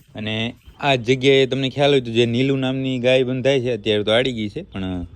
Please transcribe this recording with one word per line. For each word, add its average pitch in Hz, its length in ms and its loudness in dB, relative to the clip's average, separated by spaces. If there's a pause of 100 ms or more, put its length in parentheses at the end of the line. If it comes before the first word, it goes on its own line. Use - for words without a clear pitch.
(160)
અને 110 400 -6 (240)
આ 139 160 2
જગ્યાએ 131 500 4
તમને 131 240 -4
ખ્યાલ 143 220 0
હોય 135 100 2
તો 117 100 -8
જે 117 140 2
નીલુ 131 300 0
નામની 131 440 -4
ગાય 127 240 4
બંધાઈ 131 380 0
છે, 123 120 -2
અત્યારે 104 300 0
તો 107 80 0
આડી 127 220 2
ગઈ 107 160 -4
છે, 156 120 -10
પણ 92 540 -8